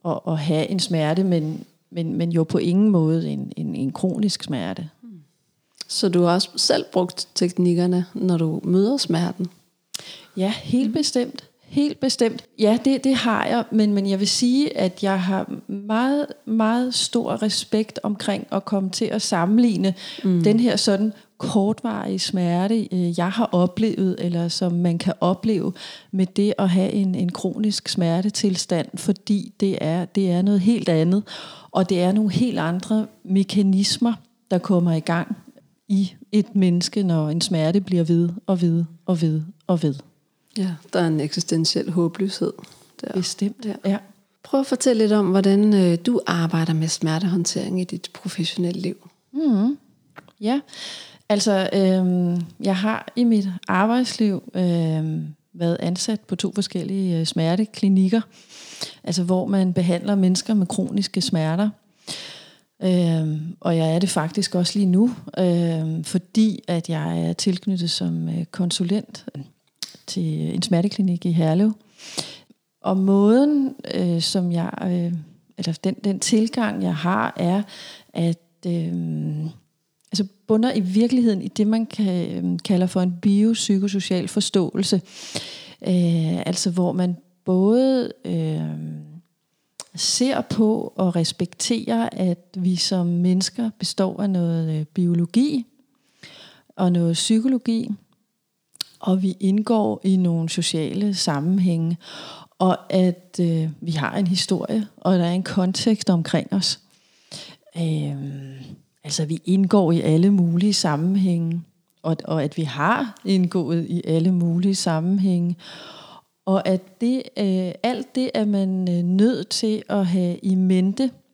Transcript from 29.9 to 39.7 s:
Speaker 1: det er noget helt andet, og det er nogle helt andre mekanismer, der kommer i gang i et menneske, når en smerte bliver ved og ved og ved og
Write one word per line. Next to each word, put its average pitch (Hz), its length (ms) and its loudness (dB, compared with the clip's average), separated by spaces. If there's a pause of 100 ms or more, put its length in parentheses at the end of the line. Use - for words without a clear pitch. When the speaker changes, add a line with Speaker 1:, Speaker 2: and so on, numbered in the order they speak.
Speaker 1:
det 190 260 -2
er 175 120 2
noget 202 180 4
helt 214 280 2
andet, 170 340 4 (480)
og 185 180 0
det 180 140 2
er 185 100 2
nogle 208 200 2
helt 226 260 0
andre 185 480 -2 (180)
mekanismer, 196 880 2 (380)
der 180 80 2
kommer 175 340 2
i 160 80 0
gang 170 360 -4 (520)
i 196 240 0 (200)
et 208 240 0
menneske, 180 460 2
når 165 260 2
en 165 120 -2
smerte 165 400 2
bliver 180 240 0
ved 170 240 2 (180)
og 185 160 0
ved 170 220 2 (220)
og 175 160 0
ved 156 200 2 (240)
og 175 160 2